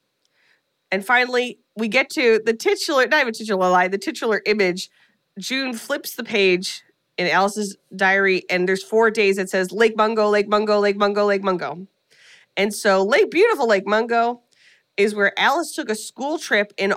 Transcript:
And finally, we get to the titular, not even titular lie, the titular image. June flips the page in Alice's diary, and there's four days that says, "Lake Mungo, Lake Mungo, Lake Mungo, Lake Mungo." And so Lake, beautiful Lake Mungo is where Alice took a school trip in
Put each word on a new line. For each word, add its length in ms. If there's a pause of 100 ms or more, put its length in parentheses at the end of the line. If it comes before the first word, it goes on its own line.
(920)
And 140
finally, 540 (160)
we 120
get 240
to 340
the 80
titular, 540
not 140
even 120
titular 360
lie, 180
the 100
titular 480
image. 440 (500)
June 340
flips 420
the 80
page 600 (340)
in 100
Alice's 500 (180)
diary, 540
and 180
there's 160
four 280
days 260
that 120
says, 220
"Lake 240
Mungo, 340
Lake 180
Mungo, 320
Lake 180
Mungo, 280
Lake 180
Mungo." 440 (680)
And 160
so 300
Lake, 280
beautiful 360
Lake 200
Mungo 540 (560)
is 180
where 240
Alice 340
took 160
a 60
school 420
trip 400
in 200